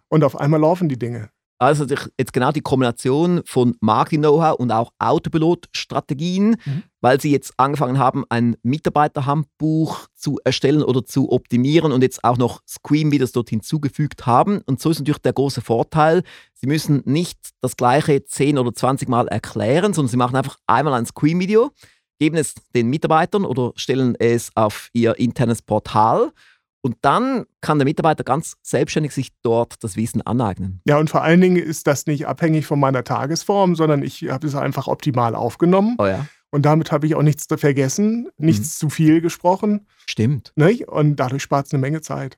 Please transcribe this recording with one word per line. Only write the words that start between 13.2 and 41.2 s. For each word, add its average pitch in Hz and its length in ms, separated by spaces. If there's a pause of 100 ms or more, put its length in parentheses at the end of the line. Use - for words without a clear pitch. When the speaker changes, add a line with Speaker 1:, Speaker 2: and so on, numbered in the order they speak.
Speaker 2:
dort 120 180
hinzugefügt 143 760
haben. 160 400
Und 131 140
so 151 100
ist 165 80
natürlich 143 240
der - 100
große - 280
Vorteil, 156 600 (320)
Sie - 120
müssen 147 380
nicht 160 340 (220)
das - 160
Gleiche 135 480
zehn 143 340
oder 120 160
zwanzig 127 340
Mal 120 200
erklären, 127 680
sondern 143 160
Sie 127 60
machen 123 200
einfach - 200 (100)
einmal 135 280
ein 123 120
Screen-Video, 185 640 (480)
geben 151 180
es 156 180 (200)
den 117 140
Mitarbeitern 160 560
oder 123 320
stellen 127 420
es 117 360
auf 107 380
ihr 113 260
internes 117 440
Portal. 113 720 (500)
Und 120 180
dann 214 460 (160)
kann 151 160
der 139 80
Mitarbeiter 156 380
ganz 139 380
selbstständig 151 520
sich 135 140 (140)
dort 117 400
das 110 140
Wissen 110 240
aneignen. 95 680
Speaker 1:
Ja, 147 120
und 156 100
vor 151 140
allen 165 180
Dingen 185 160
ist 165 300
das 143 180
nicht 147 220
abhängig 156 400
von 147 120
meiner 135 260
Tagesform, 165 720
sondern 151 280
ich 139 280
habe 131 160
es 139 80
einfach 139 320
optimal 120 480
aufgenommen. 175 640
Speaker 2:
Oh 104 60
ja. 98 220 (240)
Speaker 1:
Und 147 160
damit 156 260
habe 151 140
ich 156 80
auch 143 80
nichts 147 260
zu 156 80
vergessen, 175 800
nichts 147 400
Speaker 2:
Mhm. - 40
Speaker 1:
zu 151 100
viel 160 320
gesprochen. 185 640 (200)
Speaker 2:
Stimmt. 117 500
Speaker 1:
Ne? 185 300
Und 147 300
dadurch 131 260